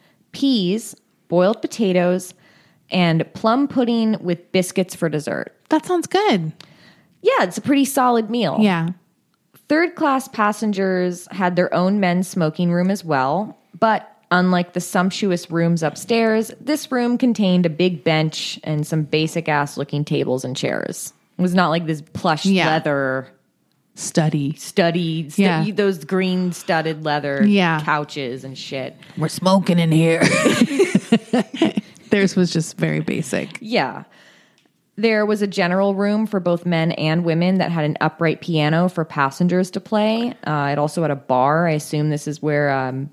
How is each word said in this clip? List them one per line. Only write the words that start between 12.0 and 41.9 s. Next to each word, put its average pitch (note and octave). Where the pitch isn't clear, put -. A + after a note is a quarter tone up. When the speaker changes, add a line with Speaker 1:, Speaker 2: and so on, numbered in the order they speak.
Speaker 1:
men's F3+
smoking E3+
room F3+
as G3+
well, D#3
but A3
unlike F3+
the F3+
sumptuous F#3
rooms E3+
upstairs, A3
this D4+
room B3
contained G3
a E3
big F3
bench D#3
and D3+
some D#3+
basic D#3
ass D3
looking D3
tables C3
and C3
chairs. -
It F3+
was F3+
not F3+
like E3+
this D#3
plush -
Speaker 2:
Yeah. F#3+
Speaker 1:
leather C#3
Speaker 2:
Study. D#3
Speaker 1:
study, E3
stu-, F3
Speaker 2:
Yeah. F3
Speaker 1:
those G3
green F#3
studded D#3+
leather C#3+
Speaker 2:
Yeah. F3+
Speaker 1:
couches D3
and C3
shit. C3
Speaker 2:
We're D#3
smoking F#3
in E3
here. E3
<laughs> -
Theirs G3
was F3+
just D#3+
very D#3+
basic. -
Speaker 1:
Yeah. G3+
There G#3+
was G#3
a G#3
general F#3+
room G#3
for G#3+
both F3
men E3
and D#3+
women E3+
that E3+
had D#3+
an D3
upright D#3+
piano D#3+
for D#3+
passengers F3
to -
play. A3
Uh, D3
it C#3+
also D3+
had D#3
a C#3+
bar. C3+
I E3
assume D3+